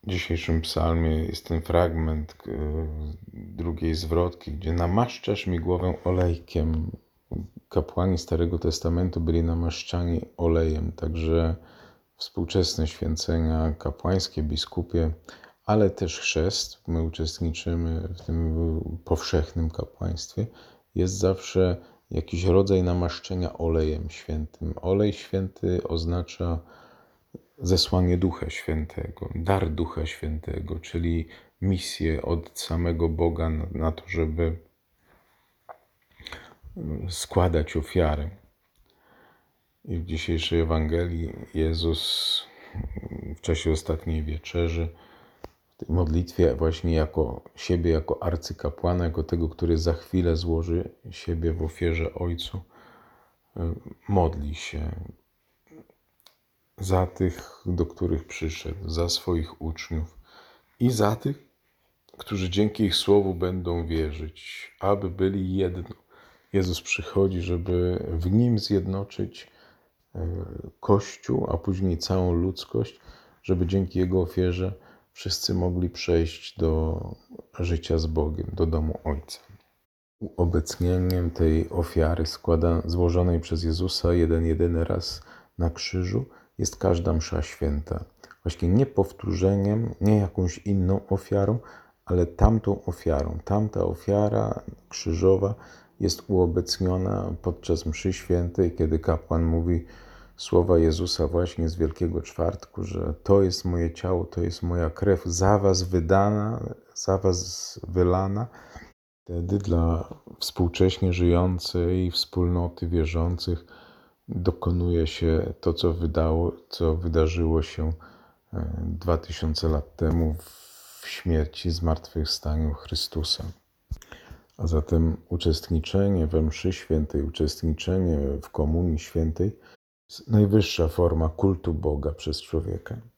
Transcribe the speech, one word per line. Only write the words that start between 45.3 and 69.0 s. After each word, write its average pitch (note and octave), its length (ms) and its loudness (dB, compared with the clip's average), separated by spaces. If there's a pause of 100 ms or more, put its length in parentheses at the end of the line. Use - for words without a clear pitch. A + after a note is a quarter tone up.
w - 20 -20
tej - 180 -4
modlitwie E2+ 600 2
właśnie D#2+ 380 0
jako D2+ 480 0 (140)
siebie, E2+ 360 0
jako D#2 320 0
arcykapłana, F2 840 -2
jako D#2+ 180 -2
tego, E2 260 -2
który E2+ 280 0
za E2 160 2
chwilę E2+ 420 0
złoży E2+ 540 -2 (200)
siebie E2 440 -2
w E2+ 100 -4
ofierze E2 500 -2
Ojcu, F2 480 -6 (1500)
modli D#2 460 0
się D#2 360 -8 (1900)
za F#2 300 2
tych, - 580 -4
do F2 200 0
których E2 420 -4
przyszedł, D#2+ 600 -8
za E2+ 200 0
swoich E2+ 520 -4
uczniów D#2+ 560 -6 (600)
i B2 120 4
za G#2+ 240 2
tych, - 320 -6 (720)
którzy F#2 320 -4
dzięki G#2 340 2
ich F#2+ 120 2
słowu G2 380 4
będą F2 540 -2
wierzyć, D#2 920 -6
aby G2 300 0
byli F#2+ 460 0
jedno. F#2 400 -2 (580)
Jezus F#2 280 0
przychodzi, F#2+ 600 0
żeby F2+ 720 0
w E2+ 200 0
Nim A2+ 280 6
zjednoczyć, G2 880 -2 (680)